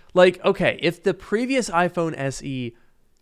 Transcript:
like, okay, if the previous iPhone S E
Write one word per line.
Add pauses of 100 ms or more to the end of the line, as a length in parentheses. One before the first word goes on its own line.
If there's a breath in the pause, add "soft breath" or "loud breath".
(140 soft breath)
like,
okay,
if
the
previous
iPhone
S
E (480)